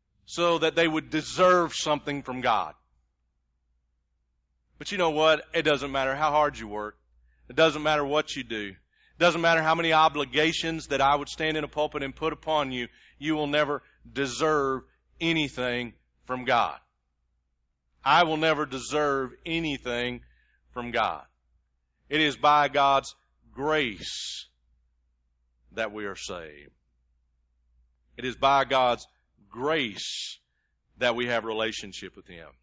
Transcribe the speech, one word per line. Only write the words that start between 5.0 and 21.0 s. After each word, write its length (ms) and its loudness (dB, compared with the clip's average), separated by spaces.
what? 420 4
It 80 0
doesn't 300 0
matter 240 -2
how 160 0
hard 260 2
you 100 -10
work. 300 -8
It 80 -18
doesn't 280 4
matter 200 2
what 320 -2
you 80 -8
do. 260 -8
It 500 -18
doesn't 200 4
matter 220 4
how 140 2
many 180 0
obligations 920 2
that 120 0
I 140 4
would 160 -2
stand 280 -4
in 60 -4
a 40 -6
pulpit 340 -4
and 140 -8
put 180 -4
upon 380 -2
you. 160 -6
You 160 -2
will 100 -2
never 380 0
deserve 680 0
anything 720 -2
from 180 -6
God. 340 2
I 200 6
will 120 0
never 300 2
deserve 640 -2
anything 800 -4
from 180 -10
God. 340 -2